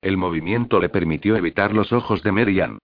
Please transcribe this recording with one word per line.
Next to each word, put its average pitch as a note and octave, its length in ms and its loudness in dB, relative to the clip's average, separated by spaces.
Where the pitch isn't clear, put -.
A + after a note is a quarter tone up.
El F#2+ 160 -2
movimiento F#2 600 -2
le F2 100 2
permitió F2 480 0
evitar G2 380 0
los G#2+ 180 2
ojos A2+ 300 0
de G#2 100 0
Merian. F#2 520 0